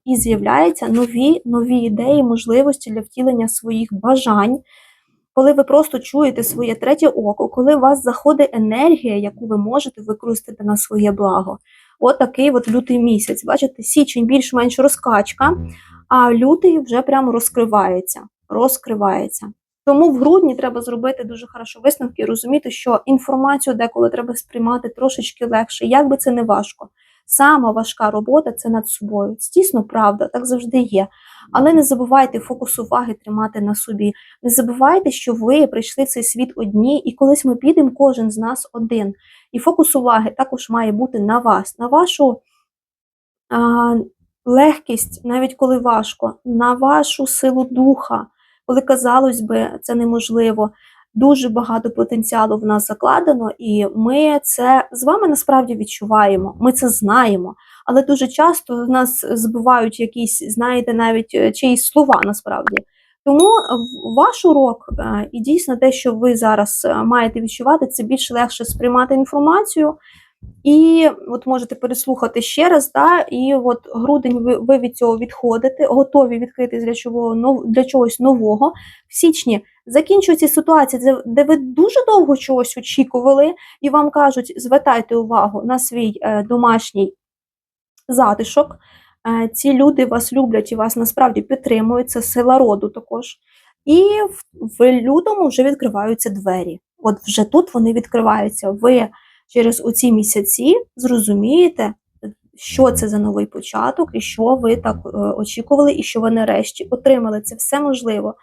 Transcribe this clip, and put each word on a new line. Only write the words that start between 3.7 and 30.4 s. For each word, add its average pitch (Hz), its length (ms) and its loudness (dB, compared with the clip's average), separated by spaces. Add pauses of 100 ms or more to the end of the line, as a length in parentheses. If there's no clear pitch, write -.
бажань. 240 680 0 (800)
Коли 262 160 6
ви 277 120 2
просто 277 340 2
чуєте 269 440 -2
своє 226 320 -6
третє 277 340 0
око, 208 400 -2
коли 262 280 2
у 269 40 -2
вас 269 220 2
заходить 277 500 2
енергія, 233 640 0
яку 202 300 -8
ви 214 120 -4
можете 240 440 -4
використати 220 600 -8
на 208 120 0
своє 208 360 0
благо. 196 460 -4 (420)
От 277 180 2
такий 262 320 2
от 240 180 0
лютий 247 300 0
місяць. 226 460 0
Бачите, 262 380 -2
січень 247 440 0
більш-менш 247 520 0
розкачка, 262 800 0 (520)
а 247 240 4
лютий 320 460 4
вже 247 240 -2
прямо 269 300 0
розкривається, 214 880 -2 (260)
розкривається. 214 1040 -2 (340)
Тому 294 240 4
в 269 60 0
грудні 294 380 4
треба 240 280 -6
зробити 247 420 -6
дуже 233 220 -16
хорошо 233 340 -20
висновки 254 420 -2
і - 20 -2
розуміти, 240 460 -4
що 233 360 -2
інформацію 269 680 0
деколи 233 360 -2
треба 240 240 -8
сприймати 240 540 -4
трошечки 240 580 -6
легше, 226 400 -4
як 269 220 2
би 269 80 2
це 269 140 -2
не 240 120 0
важко. 208 460 -4 (380)
Сама 277 440 4
важка 220 400 -4
робота — 240 460 0
це - 120 -8
над 220 200 -2
собою. 208 500 -6
Це - 220 0
дійсно 311 220 0
правда, 208 460 -2
так 247 180 -8